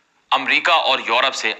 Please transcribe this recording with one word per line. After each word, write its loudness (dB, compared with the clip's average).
अमेरिका 2
और 0
यूरोप 0
से -4